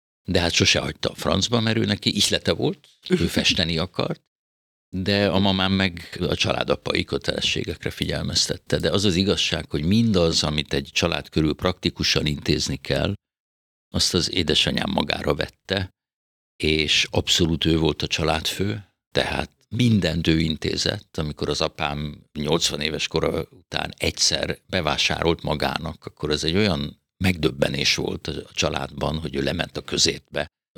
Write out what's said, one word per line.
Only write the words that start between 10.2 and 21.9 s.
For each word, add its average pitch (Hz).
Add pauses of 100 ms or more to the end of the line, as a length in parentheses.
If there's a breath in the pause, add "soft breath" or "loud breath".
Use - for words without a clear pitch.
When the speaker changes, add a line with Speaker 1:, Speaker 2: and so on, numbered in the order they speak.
Speaker 1:
amit 76
egy 69
család 82
körül 78
praktikusan -
intézni 73
kell, 73 (800)
azt -
az 85
édesanyám -
magára -
vette, - (720)
és 78
abszolút -
ő 80
volt 78
a -
családfő, 87 (260)
tehát 67 (180)
mindent 95
ő 80
intézett. -
Amikor 76
az 73
apám 73 (100)